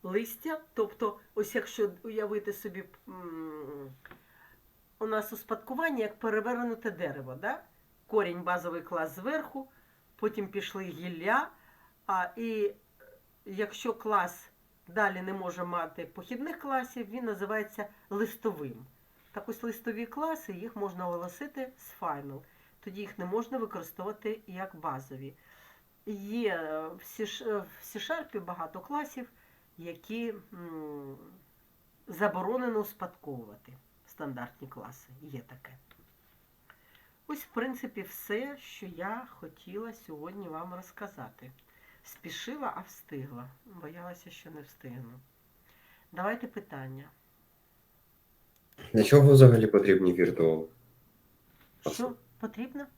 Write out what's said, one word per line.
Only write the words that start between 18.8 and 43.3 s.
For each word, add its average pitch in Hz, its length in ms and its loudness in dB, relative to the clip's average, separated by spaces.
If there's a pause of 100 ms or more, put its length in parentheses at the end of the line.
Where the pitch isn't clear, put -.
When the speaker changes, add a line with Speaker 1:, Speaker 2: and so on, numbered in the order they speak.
Speaker 1:
Так 208 180 -10
ось 226 140 -8
листові 226 420 -6
класи, 311 480 -6
їх 208 220 -10
можна 180 320 -4
оголосити 214 680 -8
з - 240 -18
final. 143 400 -6 (380)
Тоді 196 220 -10
їх 196 180 -10
не 180 60 -4
можна 226 320 -2
використовувати 214 880 -6
як 190 280 -8
базові. 135 580 -8 (720)
Є, 208 500 -2
е, 160 320 -4
в 175 120 -12
C-, - 500 -8
е, 214 80 0
в - 260 -10
C-Sharp 226 580 -6
багато 175 380 -8
класів, 269 500 -6 (480)
які, 214 560 -6 (200)
м, 151 640 -10 (920)
заборонено 214 720 0
успадковувати. 135 920 -10 (320)
Стандартні 131 640 -10
класи, 123 420 -16 (120)
є 135 200 -12
таке. 131 360 -20 (1500)
Ось, 294 160 -6
в - 100 -20
принципі, 247 480 -4
все, 254 560 -6
що - 280 -16
я 196 440 -8
хотіла 202 640 -12
сьогодні 180 540 -12
вам 165 260 -8
розказати. 180 800 -14 (520)
Спішила, - 720 -10
а - 60 -10
встигла. 135 680 -12 (160)